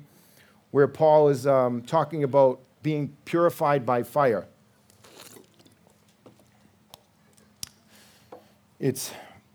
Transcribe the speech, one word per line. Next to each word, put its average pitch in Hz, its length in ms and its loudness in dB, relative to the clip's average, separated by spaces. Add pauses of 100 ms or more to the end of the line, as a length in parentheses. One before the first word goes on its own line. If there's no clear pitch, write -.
(720)
where 135 180 2
Paul 151 400 4
is, 123 180 -2
um, 123 360 0
talking 151 420 -2
about 135 340 2 (240)
being 147 320 -4 (120)
purified 156 580 0
by 123 180 -2
fire. 120 440 -2 (4000)
It's - 320 -4 (420)